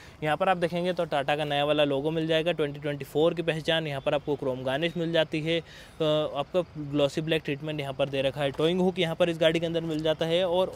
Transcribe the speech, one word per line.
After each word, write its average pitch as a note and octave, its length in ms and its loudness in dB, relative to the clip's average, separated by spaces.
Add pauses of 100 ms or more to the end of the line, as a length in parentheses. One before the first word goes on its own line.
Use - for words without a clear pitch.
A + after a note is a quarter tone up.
(240)
यहाँ D3+ 140 0
पर F#3+ 120 2
आप F#3 80 2
देखेंगे F3 360 0
तो E3+ 120 -2
Tata D3 300 0
का D3+ 80 -2
नया C#3+ 220 0
वाला D3+ 180 2
logo C#3+ 280 0
मिल D#3+ 160 -2
जाएगा, D#3+ 240 2
ट्वेंटी D3 280 -4
ट्वेंटी D3 260 -6
फ़ोर E3 280 2
की E3+ 80 -2
पहचान। D#3+ 460 0
यहाँ C#3 140 -4
पर D#3 120 0
आपको C#3+ 220 0
chrome C3 280 -2
garnish D3+ 340 0
मिल E3 140 -2
जाती D#3+ 300 2
है, E3 180 0
अ, D#3 40 -4 (720)
आपका C#3+ 260 0 (160)
glossy C#3+ 440 0
black D#3 240 0
treatment D3+ 340 -4
यहाँ C#3 140 -6
पर C#3 160 0
दे C3+ 120 0
रखा C3+ 200 -2
है, C#3 100 0
towing E3+ 300 2
hook F#3 180 2
यहाँ E3 160 0
पर E3+ 140 2
इस E3 120 -2
गाड़ी E3 180 4
के E3+ 60 0
अंदर E3 160 -2
मिल D#3 220 -2
जाता D#3 220 0
है F3 220 2
और F3+ 280 2